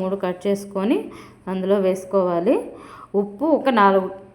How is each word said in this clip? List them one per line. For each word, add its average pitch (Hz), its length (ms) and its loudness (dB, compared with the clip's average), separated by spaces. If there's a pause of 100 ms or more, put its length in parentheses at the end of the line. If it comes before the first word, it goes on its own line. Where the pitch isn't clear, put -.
మూడు 185 240 -2
కట్ 180 220 -4
చేసుకొని 202 520 -2 (540)
అందులో 190 240 2 (100)
వేసుకోవాలి. 185 720 0 (640)
ఉప్పు 202 240 -6 (140)
ఒక 277 100 -2 (120)
నాలుగు 190 280 4 (260)